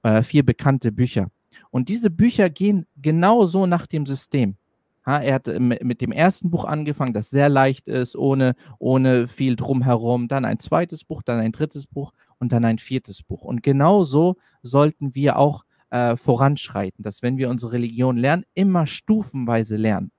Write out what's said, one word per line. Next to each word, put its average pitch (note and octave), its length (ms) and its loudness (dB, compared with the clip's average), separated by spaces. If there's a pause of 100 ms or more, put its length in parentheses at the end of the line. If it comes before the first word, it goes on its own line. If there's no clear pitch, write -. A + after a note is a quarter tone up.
Äh, G#2+ 200 2
vier C#3+ 220 2
bekannte B2+ 480 0
Bücher. G#2 360 -2 (420)
Und B2+ 180 -2
diese A3+ 220 0
Bücher G3+ 400 2
gehen F#3+ 360 0 (140)
genauso F#3 680 2
nach F3 200 0
dem D3+ 200 -4
System. C3+ 500 -2 (480)
Ha, C#3+ 180 -2
er C3 120 0
hat, - 120 -4
äh, A#2+ 140 -4
mit, A#2+ 240 0
mit A#2+ 160 -4
dem A#2 100 -4
ersten F3 400 0
Buch F3 140 -2
angefangen, D3 500 -4
das A2+ 160 -6
sehr C#3+ 180 4
leicht C3+ 380 2
ist, B2+ 300 -4
ohne, C3+ 400 0 (240)
ohne B2+ 480 2
viel C3 260 -2
drumherum. B2 720 0
Dann C3+ 180 -2
ein A2+ 140 -4
zweites E3 460 -4
Buch, - 180 -12
dann A#2 160 -2
ein A2+ 140 -2
drittes D3 340 -8
Buch - 260 -12 (260)
und B2 120 -4
dann A#2+ 140 2
ein A2+ 140 2
viertes - 440 -8
Buch. - 200 -14
Und A#2 200 -8
genauso D#3+ 760 2 (260)
sollten C#3 520 0
wir C3+ 240 0
auch, C#3+ 260 2 (260)
äh, A#2+ 260 0
voranschreiten, A#2+ 880 0
dass G#2 180 -10
wenn B2+ 160 -2
wir B2+ 100 -2
unsere A#2+ 240 -6
Religion A#2+ 440 -2
lernen, C#3+ 280 0 (100)
immer F3+ 340 2
stufenweise A#2 880 -2
lernen. G#2 420 -2